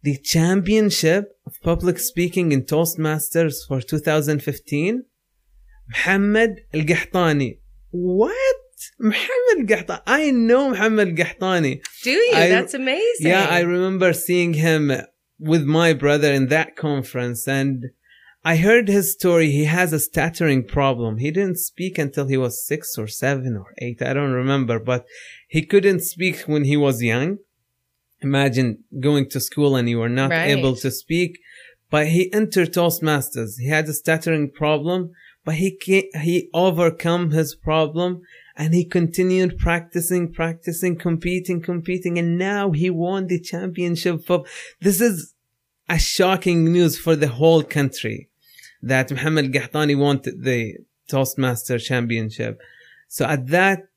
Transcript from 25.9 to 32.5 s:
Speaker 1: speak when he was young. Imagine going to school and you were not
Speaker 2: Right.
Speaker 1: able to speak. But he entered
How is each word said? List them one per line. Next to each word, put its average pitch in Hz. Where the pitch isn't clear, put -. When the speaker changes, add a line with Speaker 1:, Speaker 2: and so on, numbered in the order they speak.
Speaker 1:
speak 180
when 151
he 147
was 135
young. 127
Imagine 135
going 139
to 139
school 143
and 120
you 117
were 117
not 135
Speaker 2:
Right. 165
Speaker 1:
able 135
to 131
speak. 170
But 151
he 180
entered 202